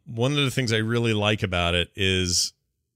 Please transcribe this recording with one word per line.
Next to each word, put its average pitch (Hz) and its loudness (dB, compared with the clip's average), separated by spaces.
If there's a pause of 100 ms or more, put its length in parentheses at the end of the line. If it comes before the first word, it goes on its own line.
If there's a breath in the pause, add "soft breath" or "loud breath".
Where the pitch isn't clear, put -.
one 123 -2
of 147 0
the 135 0
things 123 -2
I 113 2
really 113 0
like 107 0
about 87 0
it 85 0
is 92 0 (420)